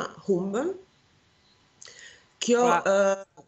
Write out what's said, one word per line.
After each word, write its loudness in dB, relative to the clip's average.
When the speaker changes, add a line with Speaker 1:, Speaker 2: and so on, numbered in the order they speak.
Speaker 1:
humbën. -2
Kjo, 2
Speaker 2:
Pra, 4
Speaker 1:
ë, 0